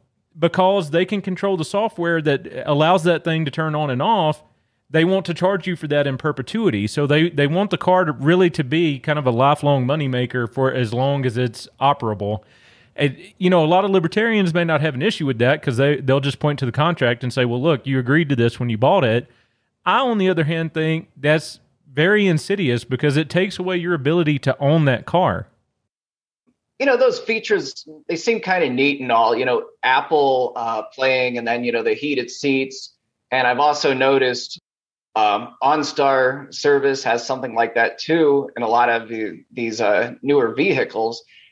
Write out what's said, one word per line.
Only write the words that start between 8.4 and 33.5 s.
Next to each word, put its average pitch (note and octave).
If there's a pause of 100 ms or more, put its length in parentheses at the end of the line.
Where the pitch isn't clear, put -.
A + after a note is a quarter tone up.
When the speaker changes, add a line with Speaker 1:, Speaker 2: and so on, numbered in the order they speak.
Speaker 1:
to D#3+
be D3
kind D3+
of C#3+
a B2+
lifelong C#3
moneymaker B2+
for C3
as A#2+
long C3+
as A#2
it's B2+ (140)
operable. G#2+ (520)
And, C#3 (220)
you F3+
know, F3
a -
lot F3+
of G3+
libertarians G3
may E3+
not D#3
have D#3
an B2
issue F#3
with B2+
that C3+
'cause A#2+
they, C#3
they'll C3+
just C3+
point D3
to C3
the A2+
contract C#3
and B2
say, B2+
"Well, A#2+
look, D3
you C3+
agreed C3+
to C#3
this A#2
when A#2+
you A2+
bought D3+
it." A#2 (600)
I, G3+
on A#3+
the F#3
other E3
hand, E3
think D#3+
that's D3+ (320)
very F#3+
insidious D#3+
because C#3
it D#3
takes F#3
away F3+
your F3
ability D3+
to -
own D3+
that B2+
car. A#2+ (1300)
Speaker 2:
You C4+
know, C4+
those A#3+
features, G#3 (200)
they E3+
seem A3+
kinda F3+
neat C#3
and B2
all, A2+
you B2+
know, B2 (160)
Apple, C3
uh, A2+
playing B2+
and A#2
then, A#2+
you A#2+
know, A#2
the A2
heated C#3+
seats. C3+ (380)
And B2+
I've B2